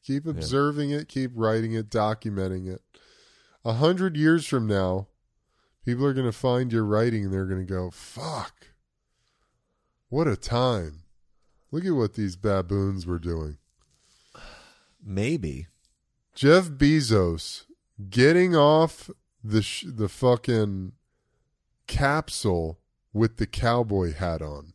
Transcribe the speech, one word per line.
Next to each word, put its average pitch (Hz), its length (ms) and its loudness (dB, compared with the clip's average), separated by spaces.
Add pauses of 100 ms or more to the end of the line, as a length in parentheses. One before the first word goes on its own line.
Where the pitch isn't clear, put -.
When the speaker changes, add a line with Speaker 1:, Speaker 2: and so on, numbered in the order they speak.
Speaker 1:
Keep 139 200 -4
Speaker 2:
Yeah. 160 80 -6
Speaker 1:
observing 147 580 -2
it, 147 180 -4
keep 131 260 -6
writing 113 400 0
it, 110 160 -6
documenting 101 840 -2
it. - 80 -14 (840)
A 117 100 -2
hundred 175 420 0
years 156 300 2
from 120 200 0
now, 95 400 0 (800)
people 123 220 -2
are 139 80 2
gonna 127 180 0
find 123 400 0
your 113 120 2
writing 107 420 0
and 95 60 -4
they're 95 140 -2
gonna 95 180 -4
go, 90 260 -6
"Fuck. - 800 -12 (1400)
What 156 180 0
a 117 100 2
time. 104 680 -2 (680)
Look 165 140 -6
at 190 100 0
what 113 200 0
these 101 200 -4
baboons 98 720 -2
were 87 140 -4
doing." 80 380 -6 (1500)
Speaker 2:
Maybe. 98 640 -4 (640)
Speaker 1:
Jeff 170 340 6
Bezos 127 960 2 (440)
getting 165 480 6
off 156 520 4 (360)
the 107 180 2
sh-, - 240 -8
the 110 220 -4
fucking 110 840 0 (920)
capsule 101 960 -2 (320)
with 110 240 0
the 110 100 -2
cowboy 107 680 0
hat 80 280 -4
on 76 320 -12